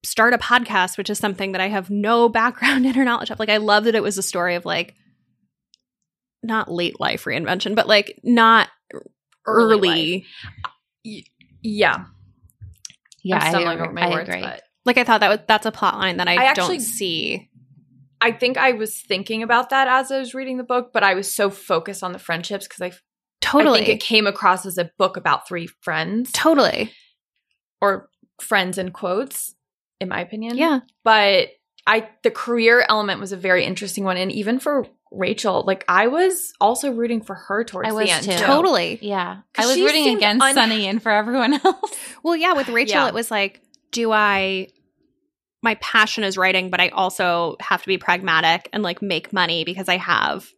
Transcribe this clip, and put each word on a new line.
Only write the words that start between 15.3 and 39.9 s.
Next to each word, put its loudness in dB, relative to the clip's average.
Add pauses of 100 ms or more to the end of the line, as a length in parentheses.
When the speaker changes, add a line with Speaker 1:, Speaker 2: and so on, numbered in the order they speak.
Speaker 1:
was, 2 (100)
that's 2
a -2
plot -2
line -2
that -2
I 2
Speaker 2:
I 4
Speaker 1:
don't 4
Speaker 2:
actually 0
Speaker 1:
see. -6 (680)
Speaker 2:
I 2
think -2
I 2
was -6
thinking -6
about 0
that 2
as 0
I -2
was -8
reading -6
the -6
book, -2
but 2
I 4
was -4
so 0
focused -4
on -6
the -12
friendships -8
'cause -18
I -6
f-, -16 (400)
Speaker 1:
Totally. 4
Speaker 2:
I -4
think 2
it -10
came 2
across 0
as -8
a -4
book 0
about -2
three -8
friends. -6
Speaker 1:
Totally. 2 (880)
Speaker 2:
Or -2 (320)
friends -2
in -6
quotes, -6 (460)
in -6
my -6
opinion. -8
Speaker 1:
Yeah. 2 (220)
Speaker 2:
But 4 (380)
I, 0 (140)
the 2
career 2
element 0
was -10
a -8
very 2
interesting -6
one. -2
And -4
even -2
for -2 (260)
Rachel, -2
like, -2
I 4
was 0
also 2
rooting -2
for -12
her -6
towards -8
Speaker 3:
I -2
Speaker 2:
the -4
Speaker 3:
was 0
Speaker 2:
end, 0
Speaker 3:
too. -2
Speaker 2:
too. 0
Speaker 1:
Totally. 2
Speaker 3:
Yeah. -6 (140)
Speaker 2:
'Cause 0
Speaker 3:
I 2
was 2
Speaker 2:
she 2
Speaker 3:
rooting 2